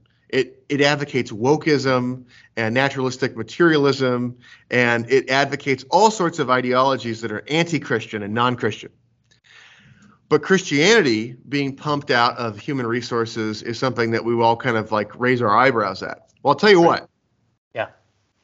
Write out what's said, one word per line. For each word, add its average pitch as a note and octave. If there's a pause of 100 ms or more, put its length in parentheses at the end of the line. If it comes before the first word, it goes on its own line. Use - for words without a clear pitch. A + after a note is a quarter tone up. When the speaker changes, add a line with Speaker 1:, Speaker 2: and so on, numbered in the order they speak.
(300)
Speaker 1:
It, -
it C#3
advocates C#3+
wokeism B2+ (320)
and A2+
naturalistic C3
materialism, B2+ (340)
and A#2+
it C3
advocates C3+
all G#3
sorts E3+
of B2+
ideologies B2
that A2
are G#2+
anti-Christian C#3+
and G#2
non-Christian. A#2+ (1400)
But D3+
Christianity D3+ (120)
being C#3
pumped D3
out A#2+
of A2+
human C3
resources A2+
is A#2
something A#2
that A2+
we A#2
all A#2
kind A#2+
of, G#2+
like, G#2
raise B2
our G#2
eyebrows A2
at. - (120)
Well, C#3
I'll -
tell G#3
you F3
Speaker 2:
Right. D3+
Speaker 1:
what. - (680)
Speaker 2:
Yeah. G#2+ (560)